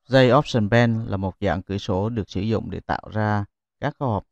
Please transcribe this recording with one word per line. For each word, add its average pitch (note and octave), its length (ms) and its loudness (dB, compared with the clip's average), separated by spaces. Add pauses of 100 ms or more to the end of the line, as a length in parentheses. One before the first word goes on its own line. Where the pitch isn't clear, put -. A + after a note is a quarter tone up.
Dây B2+ 280 6
option A#2+ 380 2
pane A#2 340 2
là G#2 120 -6
một F#2+ 240 -4
dạng F#2+ 220 0
cửa G2 160 -6
sổ G2 300 -2
được A2+ 220 -6
sử F#2 100 -6
dụng G#2 300 -2
để F#2 100 -8
tạo - 320 -6
ra G#2 320 0 (360)
các D3 180 -6
cái C#3 100 -2
hộp G2+ 240 -2